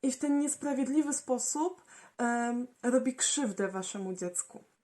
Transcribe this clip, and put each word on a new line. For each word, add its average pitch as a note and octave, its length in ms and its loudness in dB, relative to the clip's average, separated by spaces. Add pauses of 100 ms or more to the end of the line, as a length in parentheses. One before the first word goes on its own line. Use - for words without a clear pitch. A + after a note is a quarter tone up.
i C4 100 2
w - 60 -8
ten C#4+ 200 4
niesprawiedliwy C#4+ 760 0
sposób, D4 680 -2 (360)
em, A#3+ 480 0 (160)
robi B3+ 340 2
krzywdę G3+ 520 0
waszemu F#3+ 440 -6
dziecku. F3+ 520 -6 (200)